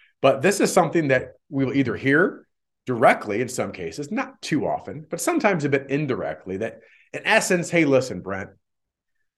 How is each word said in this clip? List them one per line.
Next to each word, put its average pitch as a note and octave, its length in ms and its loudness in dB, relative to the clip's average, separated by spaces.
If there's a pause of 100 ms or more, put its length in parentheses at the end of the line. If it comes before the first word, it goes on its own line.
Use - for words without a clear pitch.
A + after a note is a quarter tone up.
(200)
But B2+ 220 4
this G3 180 2
is A#3 120 2
something E3 360 4
that B2+ 260 0 (160)
we C3+ 140 0
will A#2 100 -2
either A#2+ 220 0
hear D3+ 500 0 (400)
directly A#2 540 2
in A#2+ 80 -4
some G2 240 -6
cases, G2 380 -10
not - 320 -8
too A#2 240 -2
often, G2 420 -6
but E3+ 120 -8
sometimes G#3 440 0
a C#3+ 40 -2
bit C3+ 220 0
indirectly, F#2+ 680 -4
that A2+ 220 -8 (320)
in D3+ 120 -10
essence, G3 460 2
Hey, E3+ 140 4
listen, B2+ 360 2
Brent, F#2+ 300 -8 (880)